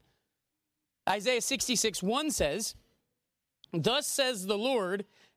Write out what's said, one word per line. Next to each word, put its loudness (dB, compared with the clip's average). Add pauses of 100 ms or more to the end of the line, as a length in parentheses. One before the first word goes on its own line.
(1080)
Isaiah 2
sixty-six 0
one 0
says, -2 (960)
"Thus 0
says 0
the 0
Lord, 0 (300)